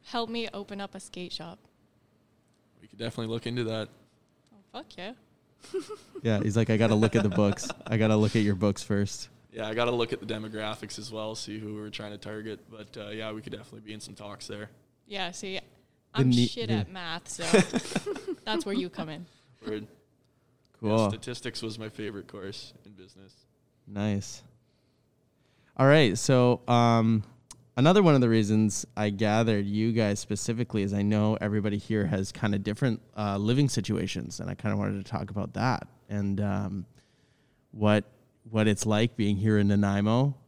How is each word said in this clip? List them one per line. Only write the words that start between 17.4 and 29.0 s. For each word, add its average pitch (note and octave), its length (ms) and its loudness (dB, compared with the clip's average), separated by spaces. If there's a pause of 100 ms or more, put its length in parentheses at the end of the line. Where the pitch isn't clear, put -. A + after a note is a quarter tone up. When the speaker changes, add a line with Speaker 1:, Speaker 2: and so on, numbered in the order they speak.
Speaker 3:
<laughs> - 100 -12
Speaker 1:
that's A3 220 -4
where G3+ 100 -4
you F#3 140 -2
come D#3+ 200 -10
in. D#3+ 160 -12 (400)
Speaker 2:
Word. G#2+ 220 -8 (920)
Speaker 3:
Cool. A2 180 2
Speaker 2:
Yeah, G#2+ 120 4
statistics A#2 520 -8
was A2+ 180 -8
my G#2+ 100 -10
favorite G2+ 380 -10
course G2 460 -14 (120)
in G#2 80 -20
business. F#2+ 400 -20 (540)
Speaker 3:
Nice. G2+ 540 -4 (1400)
All C3+ 100 6
right, C#3+ 300 8
so, B2 500 4
um, A#2 560 6 (540)
another F3 260 8
one D#3+ 120 8
of C3 60 6
the A#2 80 4
reasons G#2+ 560 4 (120)
I G#2 140 0